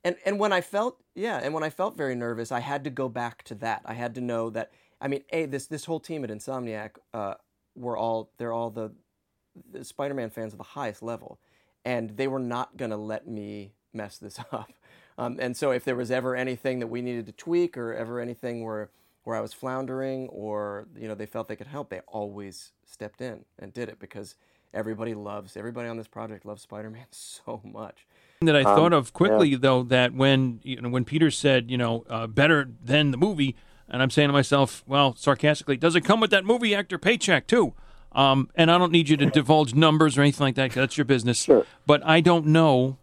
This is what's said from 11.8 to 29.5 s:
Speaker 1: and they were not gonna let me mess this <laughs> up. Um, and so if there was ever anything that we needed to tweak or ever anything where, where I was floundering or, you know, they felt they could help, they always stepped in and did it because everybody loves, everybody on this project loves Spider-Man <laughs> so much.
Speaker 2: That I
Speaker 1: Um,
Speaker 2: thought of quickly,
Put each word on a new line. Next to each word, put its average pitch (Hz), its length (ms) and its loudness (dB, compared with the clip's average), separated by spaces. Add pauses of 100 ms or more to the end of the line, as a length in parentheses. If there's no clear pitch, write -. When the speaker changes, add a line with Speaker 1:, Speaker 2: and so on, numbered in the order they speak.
Speaker 1:
and 113 320 -6
they 135 100 -2
were 135 120 -4
not 123 400 -8
gonna 110 180 -8
let 107 320 -10
me 104 440 -14 (200)
mess 104 240 -12
this - 300 -18
<laughs> - 60 -12
up. 110 200 -12 (460)
Um, 120 220 -6
and 123 140 -6
so 139 180 -2
if 120 120 -4
there 127 120 -2
was 120 140 -6
ever 127 240 -2
anything 127 440 -4
that 117 80 -6
we 117 160 -8
needed 120 240 -8
to 107 60 -20
tweak 175 440 -2
or 117 160 -8
ever 117 260 -8
anything 120 460 -8
where, 107 240 -8 (360)
where 113 120 -6
I 110 40 -4
was 110 120 -10
floundering 131 760 -8
or, 104 580 -8 (100)
you 110 100 -14
know, 107 80 -8
they 107 120 -10
felt 113 220 -10
they 107 80 -10
could 104 100 -18
help, 143 240 -12
they 92 160 -10
always 101 680 -12 (140)
stepped - 340 -16
in 123 240 -12 (140)
and - 160 -18
did 120 140 -8
it - 100 -18
because 98 380 -18 (360)
everybody 110 420 -6
loves, 104 420 -12
everybody 117 320 -10
on 117 80 -10
this 113 120 -14
project 110 380 -14
loves 104 160 -16
Spider-Man 110 440 -16
<laughs> - 40 -20
so - 540 -16
much. 104 420 -16 (360)
Speaker 2:
That 160 120 4
I 143 60 6
Speaker 1:
Um, 101 160 6
Speaker 2:
thought 170 160 6
of 139 200 2
quickly, 180 380 4